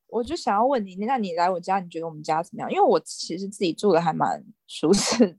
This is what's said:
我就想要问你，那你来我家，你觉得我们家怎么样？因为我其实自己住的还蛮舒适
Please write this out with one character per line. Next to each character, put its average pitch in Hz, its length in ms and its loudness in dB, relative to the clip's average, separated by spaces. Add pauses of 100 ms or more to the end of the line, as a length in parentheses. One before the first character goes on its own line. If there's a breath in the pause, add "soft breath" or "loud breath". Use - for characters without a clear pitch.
我 240 140 -2
就 269 140 -6
想 226 180 -2
要 208 100 4
问 254 200 2
你， 185 100 -14 (120)
那 269 100 0
你 196 160 -2
来 175 160 2
我 185 100 0
家， 190 220 -2
你 175 80 -12
觉 165 100 -10
得 165 80 -8
我 165 40 -8
们 151 120 -14
家 160 200 0
怎 - 120 -10
么 - 60 -10
样？ 131 100 -6
因 269 60 -2
为 392 60 4
我 208 180 4
其 - 380 -10
实 196 100 -6
自 208 160 -6
己 175 80 2
住 208 180 0
的 160 80 6
还 170 140 0
蛮 120 320 -2 (220)
舒 - 260 0
适 202 460 2